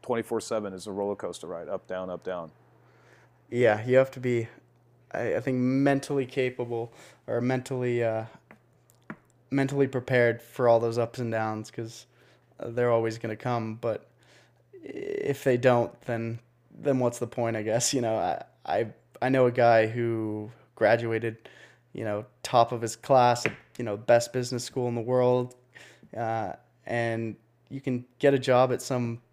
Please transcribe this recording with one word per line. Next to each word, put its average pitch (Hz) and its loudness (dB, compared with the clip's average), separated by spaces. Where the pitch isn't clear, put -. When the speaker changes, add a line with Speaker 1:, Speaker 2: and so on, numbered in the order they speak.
Speaker 1:
Twenty-four 113 -2
seven 104 -6
is 92 -12
a 104 -10
roller 101 -4
coaster 87 -10
ride, 85 -10
up, 95 -8
down, 92 -6
up, 90 -10
down. 87 -8
Speaker 2:
Yeah, 113 2
you 127 4
have 135 6
to 127 -14
be, 120 -2
I, 104 -2
I 110 0
think, 127 -2
mentally 139 0
capable 120 -4
or 117 -2
mentally, 123 -2
uh, 113 -2
mentally 139 0
prepared 120 2
for - 0
all 117 6
those 117 -2
ups 117 -2
and 117 -4
downs, 110 -4
'cause, - -12
uh, - -8
they're 120 2
always 113 2
gonna 110 -6
come, 113 -4
but 113 -4
i-, - -14
if - -6
they 127 4
don't, 120 4
then, 113 -6
then 135 0
what's 120 0
the 117 -4
point, 113 -2
I 110 -4
guess? 110 0
<laughs> - -4
You 131 2
know, 110 0
I, 87 -2
I, 107 0
I 127 0
know 131 4
a 120 2
guy 117 6
who 113 -4
graduated, 113 0
you - -8
know, 107 -4
top 117 4
of 117 -6
his 113 -6
class 123 4
at, - -2
you 120 -6
know, 104 -4
best 120 4
business 123 -4
school 123 -4
in 120 -2
the 120 -4
world, 123 2
uh, 110 -4
and 113 -4
you 135 -12
can 123 -4
get 139 6
a 135 2
job 127 4
at 123 -2
some 120 -4